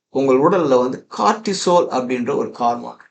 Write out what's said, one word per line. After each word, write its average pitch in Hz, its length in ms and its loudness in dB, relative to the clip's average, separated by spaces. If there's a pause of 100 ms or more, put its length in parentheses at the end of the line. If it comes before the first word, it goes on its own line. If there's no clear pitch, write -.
உங்கள் 135 320 2
உடல்ல 151 380 4
வந்து 123 280 -2 (100)
கார்டிசோல் 196 720 0
அப்படின்ற 123 480 -4
ஒரு 113 140 -4
ஹார்மோன். 120 600 -4